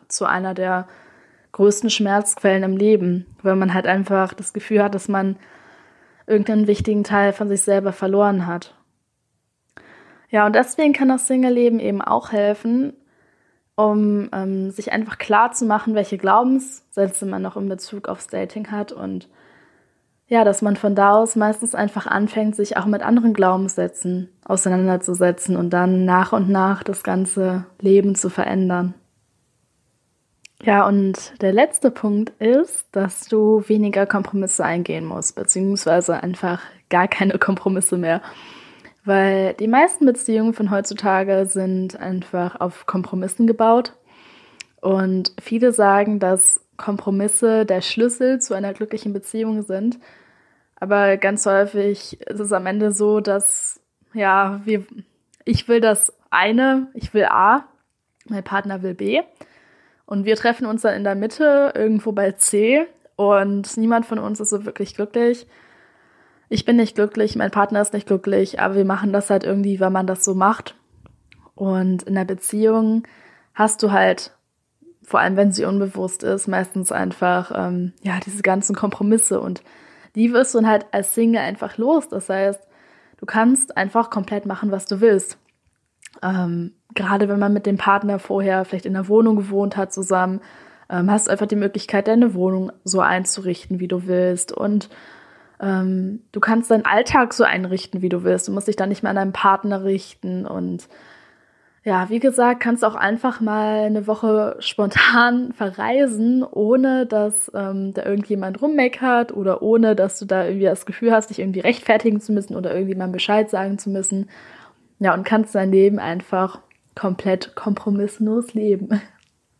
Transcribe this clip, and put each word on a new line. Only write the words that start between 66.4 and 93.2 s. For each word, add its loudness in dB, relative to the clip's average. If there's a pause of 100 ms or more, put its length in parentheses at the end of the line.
Ich -2
bin 4
nicht 2
glücklich, 0
mein -2
Partner 0
ist -2
nicht -6
glücklich, 0
aber 0
wir 2
machen -2
das -2
halt 2
irgendwie, -2
weil 2
man 0
das -4
so 0
macht. 0 (800)
Und -2
in -4
der -2
Beziehung 0 (500)
hast 0
du 2
halt, 0 (720)
vor 0
allem 0
wenn 4
sie -4
unbewusst -4
ist, -4
meistens -4
einfach, -2
ähm, -4 (100)
ja, -4
diese -8
ganzen 0
Kompromisse. 0
Und -8 (540)
die 2
wirst 2
du 2
dann 4
halt 2
als -4
Single 2
einfach -8
los. 0
Das -8
heißt, -2 (560)
du -20
kannst 2
einfach 0
komplett -4
machen, -4
was -4
du -4
willst. 4 (880)
Ähm, -4 (260)
gerade 0
wenn 0
man 2
mit -2
dem 0
Partner 0
vorher -2
vielleicht -8
in -4
der -4
Wohnung 4
gewohnt -2
hat -4
zusammen, -2 (480)
ähm, 0
hast 0
du -2
einfach -2
die -2
Möglichkeit, -2
deine 2
Wohnung -2 (120)
so -2
einzurichten, -2